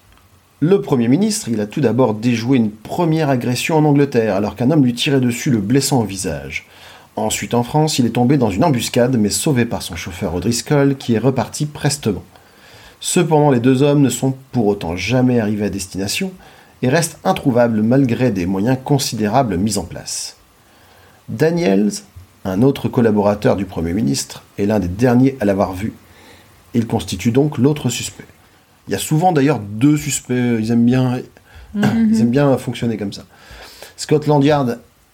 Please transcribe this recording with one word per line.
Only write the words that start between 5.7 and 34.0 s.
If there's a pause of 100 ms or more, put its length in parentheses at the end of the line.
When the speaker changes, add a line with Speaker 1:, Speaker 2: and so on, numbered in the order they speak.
Speaker 1:
au
visage. (480)
Ensuite,
en
France,
il
est
tombé
dans
une
embuscade,
mais
sauvé
par
son
chauffeur
O'Driscoll,
qui
est
reparti
prestement. (760)
Cependant,
les
deux
hommes
ne
sont (160)
pour
autant
jamais
arrivés
à
destination (480)
et
restent
introuvables
malgré
des
moyens
considérables
mis
en
place. (920)
Daniels, (540)
un
autre
collaborateur
du
Premier
ministre, (140)
est
l'un
des
derniers
à
l'avoir
vu. (800)
Il
constitue
donc
l'autre
suspect. (640)
Il
y
a
souvent
d'ailleurs
deux
suspects, (260)
ils
aiment
bien, (560)
Speaker 2:
Mhm.
Speaker 1:
<clears throat>
ils
aiment
bien...
fonctionner
comme
ça. (720)
Scotland